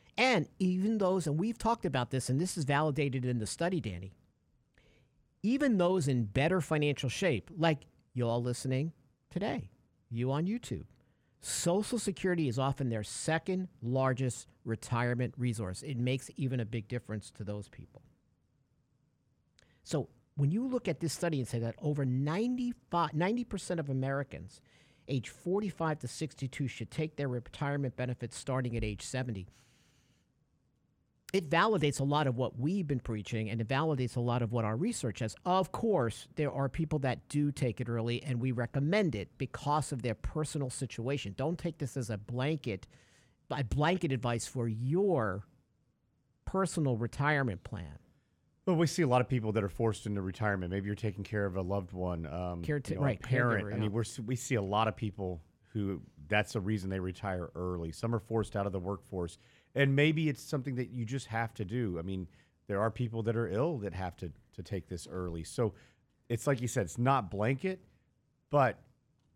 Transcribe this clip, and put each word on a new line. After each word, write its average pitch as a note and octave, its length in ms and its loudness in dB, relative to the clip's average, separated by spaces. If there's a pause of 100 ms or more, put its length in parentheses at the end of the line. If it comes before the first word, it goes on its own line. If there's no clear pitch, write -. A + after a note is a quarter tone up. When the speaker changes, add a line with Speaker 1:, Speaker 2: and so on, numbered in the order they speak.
(180)
Speaker 1:
And A#3 300 4 (100)
even F#3 400 2
those, F#3 300 2
and D3+ 120 0
we've A3 200 -2
talked A3+ 260 0
about C3 240 0
this, C3 180 -2
and C3 140 2
this F#3 160 -2
is D#3+ 60 0
validated C#3+ 600 2
in B2+ 140 0
the G#2+ 80 -2
study, E3+ 340 0
Danny, G2 340 -6 (1300)
even B3+ 340 4
those F3 300 4
in B2+ 180 4
better D#3 360 2
financial D3 460 2
shape, B2+ 480 0
like D#3 300 2 (280)
you A#2+ 140 0
all A#2 140 2
listening B2+ 520 -2 (360)
today, G#3+ 400 -2 (400)
you A#2+ 220 -2
on D#3 160 0
YouTube, F#3+ 380 -4 (540)
Social G#3 600 0
Security F3+ 480 2
is A#2 100 0
often C3+ 320 2
their A2 140 0
second F3+ 640 -2 (160)
largest B2+ 640 2 (160)
retirement A#2+ 720 0
resource. A2 460 -2
It C#3 140 -4
makes B2+ 380 0
even C3 240 0
a A2+ 60 0
big A2 220 -4
difference A2 500 -6
to G#2+ 60 -6
those G#2 260 -6
people. - 320 -20 (1800)
So - 260 -2 (260)
when C#3+ 140 4
you A3+ 180 2
look B3+ 200 0
at D#3+ 120 0
this D#3+ 140 0
study E3 240 0
and B2 100 0
say A#2+ 120 -2
that A#2 200 -2
over D3 260 0
ninety-five, E3+ 1080 0
ninety G3 300 2
percent F3+ 360 -4
of C#3+ 120 -2
Americans C3 680 -4 (460)
age C3 220 -2
forty-five E3+ 680 -2
to B2+ 80 -8
sixty-two - 600 -4
should - 220 -8
take D#3+ 260 -4
their C#3+ 120 -2
retirement C#3 680 -2
benefits B2 400 -4
starting B2+ 400 -2
at A2 80 0
age G#2+ 200 -4
seventy, B2 420 -4 (1900)
it F#3 160 2
validates E3 520 4
a C#3 40 2
lot D3 220 4
of B2 120 2
what B2+ 200 -2
we've E3 300 0
been C#3 120 0
preaching, A2 520 -4
and A2+ 100 0
it G#2+ 60 -2
validates C3 480 0
a B2+ 40 0
lot A#2+ 220 2
of G#2+ 100 0
what A#2 140 2
our G#2+ 100 0
research D3 440 -2
has. A2+ 160 -2 (100)
Of F3+ 260 4
course, D#3+ 560 2 (100)
there D3 140 2
are C#3 160 0
people D#3 320 -2
that C3 300 -2
do D3 220 2
take B2+ 280 0
it A2+ 80 -2
early, A#2 360 0
and A#2+ 180 0
we C3 100 2
recommend C#3+ 640 2
it G2+ 240 -4
because C#3+ 540 0
of C3 100 -4
their A2+ 140 0
personal C#3+ 560 -4
situation. A#2+ 640 -4
Don't D3+ 220 0
take - 180 -4
this C#3 200 -4
as A2+ 120 -4
a G#2+ 80 0
blanket, B2 680 -2 (640)
a C#3+ 120 0
blanket D3+ 480 2
advice A#2+ 360 -2
for A#2+ 200 -2
your A#2+ 800 2 (1000)
personal D#3+ 520 2
retirement C3 680 0
plan. E2 360 -10 (640)
Speaker 2:
Well, F3+ 120 4
we D#3+ 100 6
see - 160 2
a C#3+ 40 4
lot B2 140 6
of - 80 0
people A2 220 2
that G2+ 120 4
are G2+ 60 0
forced - 380 0
into G2+ 160 -2
retirement. F#2 480 0
Maybe G2 160 -2
you're G#2 80 -2
taking G2+ 280 -4
care G#2 220 0
of F2+ 100 -2
a F#2+ 60 0
loved F2+ 320 -2
one, F2+ 320 -2
um, F2 380 -4
Speaker 1:
Careta-, D3 300 -2
Speaker 2:
you - 20 -2
know, - 80 0
a - 20 2
Speaker 1:
right, A2+ 160 0
Speaker 2:
parent. A#2+ 460 2
Speaker 1:
caregiver, G2+ 60 -4
Speaker 2:
I - 20 -4
mean, G#2+ 80 -2
Speaker 1:
yeah. G#2+ 60 0
Speaker 2:
we're G#2+ 120 0
s-, - 180 -6
we A#2+ 160 -2
see B2+ 200 -2
a G#2 60 2
lot G#2 260 2
of G#2 80 -2
people F#2+ 440 -4 (280)
who G2 340 -2 (260)
that's G#2 260 2
the G#2+ 80 0
reason F#2+ 280 0
they F#2+ 100 0
retire F#2 540 -4
early. F2 380 -2
Some A#2 240 -2
are A2 40 0
forced A2 360 -2
out G2+ 100 2
of G2+ 60 0
the F#2+ 80 -2
workforce, F2+ 580 -4 (380)
and C#3 200 4
maybe D3+ 340 4
it's B2 120 -4
something C3+ 340 -4
that B2 140 -4
you A#2+ 160 -4
just B2 220 -6
have A2+ 280 -2
to G#2 100 -4
do. G2+ 340 -2
I - 20 -4
mean, F#2 260 -4 (380)
there G2 160 2
are A2+ 80 4
people A2+ 340 -2
that A2 120 2
are A2+ 120 0
ill B2+ 320 0
that G2 140 -4
have F#2 240 -4
to, - 140 -8 (220)
to F2 100 -12
take F#2+ 240 -6
this F2 200 -8
early. E2+ 360 -4
So A2 320 0 (520)
it's - 200 -2
like C#3 120 2
you B2 80 -4
said, A2 180 0
it's - 120 -8
not B2 320 2
blanket, C3 520 0 (680)
but C3+ 300 4 (560)